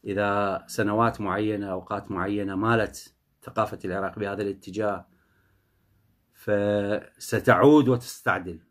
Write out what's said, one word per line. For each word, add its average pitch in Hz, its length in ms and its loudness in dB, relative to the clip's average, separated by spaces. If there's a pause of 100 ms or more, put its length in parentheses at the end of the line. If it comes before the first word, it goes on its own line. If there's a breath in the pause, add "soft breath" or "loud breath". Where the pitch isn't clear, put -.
إذا 101 600 -2
سنوات 110 540 0
معينة، 101 460 -2
أوقات 95 440 -8
معينة 98 440 -2
مالت 110 600 0 (280)
ثقافة 104 420 -4
العراق 95 340 -4
بهذا 104 240 -4
الاتجاه، 98 640 -4 (1300)
فستعود 104 1600 4
وتستعدل، 92 720 -4 (100)